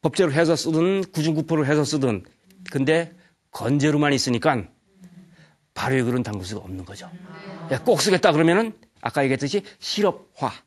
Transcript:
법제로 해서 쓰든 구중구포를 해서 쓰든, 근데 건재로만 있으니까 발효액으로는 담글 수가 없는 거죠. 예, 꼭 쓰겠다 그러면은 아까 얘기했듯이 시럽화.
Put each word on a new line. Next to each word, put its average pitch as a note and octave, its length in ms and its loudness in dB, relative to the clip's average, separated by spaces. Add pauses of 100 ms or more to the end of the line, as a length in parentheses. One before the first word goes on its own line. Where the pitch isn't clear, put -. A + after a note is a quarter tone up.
법제로 D#3+ 300 2
해서 E3 220 4
쓰든 E3+ 480 0 (100)
구중구포를 D#3 540 0
해서 D3+ 180 2
쓰든, B2 400 -2 (460)
근데 D#3 420 0 (400)
건재로만 D3 600 2
있으니까 B2 520 0 (1080)
발효액으로는 B2+ 480 0
담글 G#2 220 -6
수가 G2+ 160 -10
없는 F#2 240 -12
거죠. - 260 -18 (600)
예, C3 80 0
꼭 G3+ 240 2
쓰겠다 F#3+ 300 4
그러면은 E3+ 420 4 (260)
아까 B2+ 240 -2
얘기했듯이 C#3 380 -2 (160)
시럽화. - 760 -4 (140)